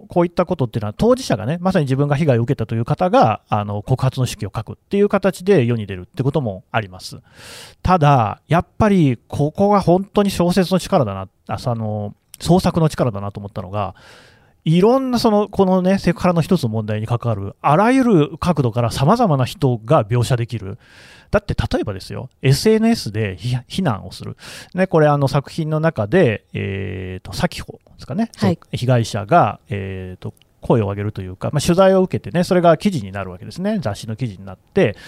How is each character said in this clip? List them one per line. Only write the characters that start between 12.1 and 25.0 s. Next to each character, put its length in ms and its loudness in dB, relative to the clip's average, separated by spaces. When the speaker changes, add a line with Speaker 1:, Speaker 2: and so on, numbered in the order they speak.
Speaker 1:
創 180 2
作 220 0
の 80 2
力 220 -2
だ 100 -10
な 100 -8
と 80 -14
思 80 -12
っ 40 -14
た 100 -10
の 80 -12
が、 260 -6
い 140 4
ろ 180 6
ん 140 -2
な 80 0
そ 120 2
の、 160 2
こ 180 2
の 160 2
ね、 160 2
セ 160 0
ク 80 -6
ハ 80 2
ラ 40 2
の 80 2
一 160 2
つ 60 -2
の 60 0
問 160 -4
題 140 -4
に 80 -6
関 160 0
わ 120 -2
る、 260 -10
あ 160 4
ら 140 4
ゆ 120 4
る 340 4
角 260 0
度 80 2
か 100 -2
ら 100 0
様 240 2
々 220 2
な 80 2
人 320 -2
が 260 2
描 200 0
写 120 0
で 100 -2
き 140 -8
る。 180 -12
だ 80 4
っ 40 -6
て 120 -6
例 260 -2
え 20 -4
ば 100 -6
で 60 -8
す 140 -14
よ、 160 -10
エ 120 4
ス 160 2
エ 100 4
ヌ 100 2
エ 60 2
ス 160 -8
で 260 -4
ひ-、 200 -4
非 140 -6
難 240 -2
を 60 -14
す 120 -16
る。 140 -12
ね、 140 0
こ 120 2
れ 80 6